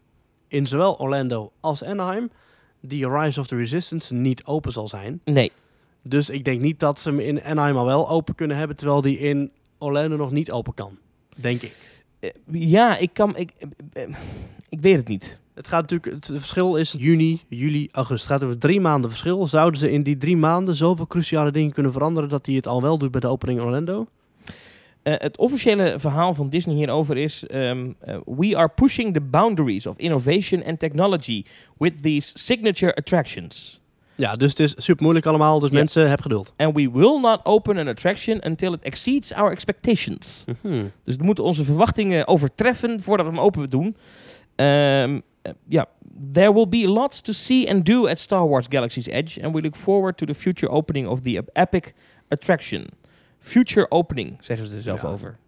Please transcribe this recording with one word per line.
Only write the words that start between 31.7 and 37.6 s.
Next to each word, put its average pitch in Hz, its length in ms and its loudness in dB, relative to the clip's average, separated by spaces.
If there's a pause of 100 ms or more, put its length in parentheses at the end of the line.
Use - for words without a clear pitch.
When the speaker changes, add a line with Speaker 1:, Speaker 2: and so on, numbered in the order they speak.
Speaker 2:
with 156 240 0
these 147 320 0
signature 214 600 0
attractions." - 840 -4 (340)
Speaker 1:
Ja, 110 220 -2
dus 135 140 4
het - 100 -2
is 147 160 2
super - 260 2
moeilijk 160 240 4
allemaal, 156 340 4
dus 143 100 2
Speaker 2:
Ja. 139 60 2
Speaker 1:
mensen, 156 320 4
heb - 120 2
geduld. 104 360 -4
Speaker 2:
"And 156 180 2
we 139 160 2
will 220 300 6
not 226 240 4
open 208 340 2